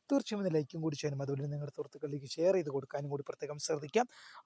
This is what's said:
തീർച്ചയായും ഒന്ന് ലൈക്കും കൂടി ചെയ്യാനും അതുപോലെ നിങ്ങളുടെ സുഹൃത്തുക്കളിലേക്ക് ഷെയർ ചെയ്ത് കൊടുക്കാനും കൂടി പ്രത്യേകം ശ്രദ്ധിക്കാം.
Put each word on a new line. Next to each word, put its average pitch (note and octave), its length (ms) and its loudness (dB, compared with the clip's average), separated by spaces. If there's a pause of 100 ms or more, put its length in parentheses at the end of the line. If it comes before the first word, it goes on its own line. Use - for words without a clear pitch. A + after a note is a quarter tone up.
തീർച്ചയായും A3+ 360 2
ഒന്ന് F3 120 2
ലൈക്കും D#3+ 260 0
കൂടി D#3 160 0
ചെയ്യാനും C#3+ 240 -2
അതുപോലെ C#3 320 -2
നിങ്ങളുടെ D3 220 -6
സുഹൃത്തുക്കളിലേക്ക് C#3+ 580 -6
ഷെയർ F3+ 220 6
ചെയ്ത് D3+ 180 2
കൊടുക്കാനും C#3 400 -2
കൂടി C#3 140 -4
പ്രത്യേകം D3 320 -8
ശ്രദ്ധിക്കാം. D#3 480 2 (380)